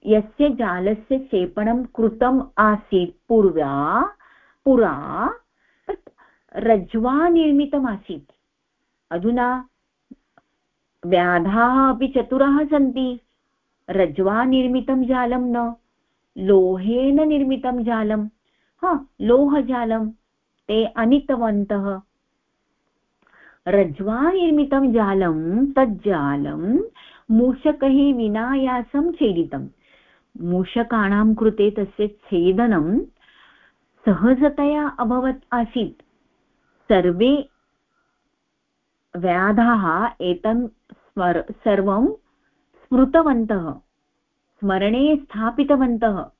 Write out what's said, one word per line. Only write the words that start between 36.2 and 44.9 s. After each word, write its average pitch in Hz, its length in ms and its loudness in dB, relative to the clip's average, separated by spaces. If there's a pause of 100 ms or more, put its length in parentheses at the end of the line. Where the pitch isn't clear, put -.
सर्वे 208 600 2 (1700)
व्याधाः 190 920 0 (120)
एतं 220 460 -2
स्मर-, - 840 -6
सर्वं 202 560 0 (680)
स्मृतवन्तः, 247 960 2 (880)
स्मरणे 214 560 2